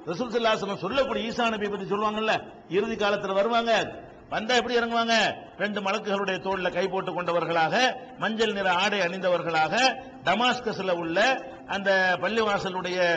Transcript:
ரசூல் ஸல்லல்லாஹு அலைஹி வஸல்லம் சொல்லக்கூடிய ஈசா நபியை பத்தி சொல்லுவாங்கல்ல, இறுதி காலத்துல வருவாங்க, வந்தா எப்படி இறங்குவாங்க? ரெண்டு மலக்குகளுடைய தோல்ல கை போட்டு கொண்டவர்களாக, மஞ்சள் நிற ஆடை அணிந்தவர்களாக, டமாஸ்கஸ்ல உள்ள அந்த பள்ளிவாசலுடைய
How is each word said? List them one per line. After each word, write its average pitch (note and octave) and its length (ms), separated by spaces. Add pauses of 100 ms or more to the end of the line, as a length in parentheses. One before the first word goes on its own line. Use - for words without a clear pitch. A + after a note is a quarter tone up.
ரசூல் F#3 240
ஸல்லல்லாஹு A3 260
அலைஹி F#3+ 80
வஸல்லம் G3 220
சொல்லக்கூடிய A3+ 460
ஈசா A#3 200
நபியை G#3 220
பத்தி F#3+ 160
சொல்லுவாங்கல்ல, G#3+ 460 (360)
இறுதி A3 280
காலத்துல G3+ 400
வருவாங்க, A#3 340 (560)
வந்தா G#3+ 280
எப்படி A#3 220
இறங்குவாங்க? A#3 380 (420)
ரெண்டு G3+ 220
மலக்குகளுடைய G3 600
தோல்ல F#3 300
கை F3 160
போட்டு F#3 260
கொண்டவர்களாக, E3 640 (440)
மஞ்சள் G#3+ 380
நிற G3 180
ஆடை G3+ 260
அணிந்தவர்களாக, E3+ 720 (500)
டமாஸ்கஸ்ல F#3+ 720
உள்ள E3+ 240 (500)
அந்த G3 220 (300)
பள்ளிவாசலுடைய F#3 800 (180)